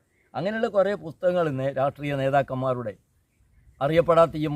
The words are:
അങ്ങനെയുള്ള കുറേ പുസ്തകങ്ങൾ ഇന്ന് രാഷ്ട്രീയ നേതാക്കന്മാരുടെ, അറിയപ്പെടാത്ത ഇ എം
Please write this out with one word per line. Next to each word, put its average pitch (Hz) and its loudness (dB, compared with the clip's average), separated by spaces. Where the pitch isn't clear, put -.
അങ്ങനെയുള്ള 214 -4
കുറേ 196 4
പുസ്തകങ്ങൾ 180 0
ഇന്ന് 131 -2
രാഷ്ട്രീയ 143 -2
നേതാക്കന്മാരുടെ, 131 -2
അറിയപ്പെടാത്ത 160 4
ഇ 151 -2
എം 147 -6